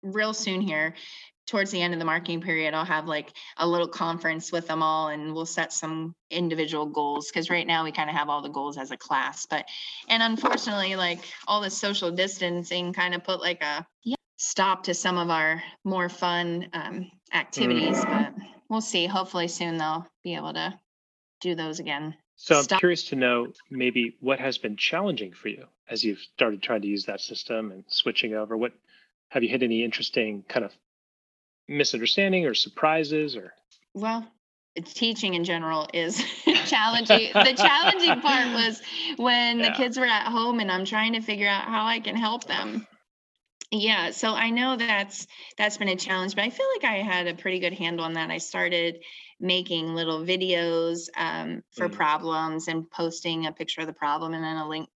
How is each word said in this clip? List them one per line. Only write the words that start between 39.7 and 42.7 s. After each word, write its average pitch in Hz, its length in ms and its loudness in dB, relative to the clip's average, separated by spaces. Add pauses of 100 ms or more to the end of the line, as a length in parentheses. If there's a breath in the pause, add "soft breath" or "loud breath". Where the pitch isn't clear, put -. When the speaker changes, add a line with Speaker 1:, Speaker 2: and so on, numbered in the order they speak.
Speaker 1:
kids 247 280 2
were 254 60 4
at 220 260 4
home 233 280 2
and 202 120 0
I'm 185 140 0
trying 220 280 2
to 226 80 0
figure 208 260 0
out 202 180 2
how 220 200 0
I 226 140 2
can - 160 -4
help 226 300 0
them. 214 420 -4 (840)